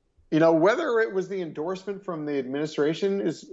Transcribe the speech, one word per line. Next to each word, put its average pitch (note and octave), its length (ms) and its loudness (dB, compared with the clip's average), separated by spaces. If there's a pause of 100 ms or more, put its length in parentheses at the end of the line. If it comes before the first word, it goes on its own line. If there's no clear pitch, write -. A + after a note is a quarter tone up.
(300)
you D#3 80 2
know, E3 140 6
whether A3+ 480 4
it A3 120 0
was F#3 160 -4
the F#3+ 120 -6
endorsement F3+ 640 -8
from D#3+ 200 -6
the D3 140 -2
administration D3+ 800 -2
is F3 320 -6